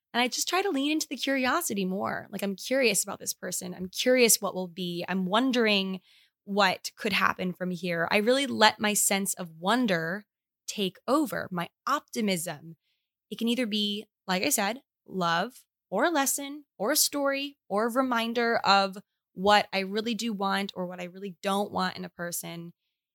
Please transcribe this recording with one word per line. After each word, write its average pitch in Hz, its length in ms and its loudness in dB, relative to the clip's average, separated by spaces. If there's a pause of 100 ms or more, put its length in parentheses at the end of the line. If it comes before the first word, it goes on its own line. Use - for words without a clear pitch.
(140)
And 233 80 2
I 254 60 2
just - 200 -4
try 359 140 2
to 392 100 0
lean 285 200 0
into 311 160 -2
the 285 80 -10
curiosity 254 680 0
more. 202 460 -4
Like, 202 100 -8
I'm 196 140 -2
curious 247 480 2
about 202 160 -10
this - 140 -6
person. 180 420 -8
I'm 185 140 -8
curious 247 520 4
what 196 140 -2
will 185 120 -4
be. 175 400 -6
I'm 185 180 -2
wondering 208 760 2 (440)
what 196 500 2
could 202 180 -2
happen 185 400 0
from 180 160 -6
here. 170 400 -2
I 202 80 4
really 254 300 2
let 214 320 4
my 208 140 2
sense 196 420 0
of 180 140 -10 (100)
wonder 196 680 0 (420)
take 190 300 -4 (100)
over, 254 440 0
my 170 180 -6 (160)
optimism. 175 880 -4 (540)
It 208 80 -10
can 226 100 -2
either 240 200 2
be, 208 400 -2 (200)
like 185 160 0
I 294 60 0
said, 233 320 0 (260)
love 180 560 -2 (280)
or 214 140 2
a 349 60 2
lesson 285 540 -2 (120)
or 214 140 0
a 311 40 0
story 277 640 0 (100)
or 202 180 0
a 240 60 -2
reminder 233 680 0
of 196 400 2 (360)
what 202 380 4
I 190 80 0
really 214 360 -2
do 226 180 -4
want 196 420 -2
or 180 120 -4
what 180 120 -12
I 180 60 -8
really 185 380 -12
don't 196 280 0
want 185 260 -2
in 180 80 -8
a 175 40 -10
person. 170 640 -10 (420)